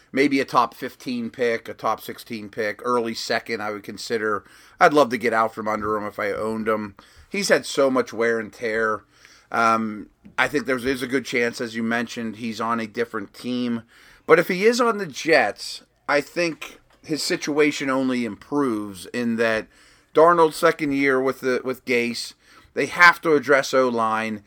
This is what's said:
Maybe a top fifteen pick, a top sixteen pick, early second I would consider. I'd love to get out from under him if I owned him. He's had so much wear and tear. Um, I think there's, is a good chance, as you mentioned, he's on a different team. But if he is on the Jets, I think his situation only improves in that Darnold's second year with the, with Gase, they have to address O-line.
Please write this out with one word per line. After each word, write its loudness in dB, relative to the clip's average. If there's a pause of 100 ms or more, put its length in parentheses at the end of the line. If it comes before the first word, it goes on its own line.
(120)
Maybe 2
a 0
top 0
fifteen -8
pick, -4
a -10
top -4
sixteen -12
pick, -6
early 0
second -4
I -6
would -8
consider. -4 (360)
I'd 8
love 4
to -4
get 0
out 0
from -8
under -2
him -4
if -10
I -4
owned -4
him. -2 (340)
He's -4
had 4
so 2
much 0
wear 0
and -10
tear. -2 (480)
Um, 0 (260)
I 2
think -2
there's, -2
is -2
a -8
good -2
chance, -2
as -8
you -2
mentioned, -4
he's -8
on -2
a -6
different -6
team. -4 (420)
But 8
if 0
he 0
is 4
on 2
the -6
Jets, 0 (240)
I 2
think -6 (260)
his -4
situation 0
only 0
improves -4
in -2
that 0 (480)
Darnold's 6
second 2
year 2
with -2
the, 0
with -6
Gase, -2 (400)
they -2
have 4
to 2
address 2
O-line. 0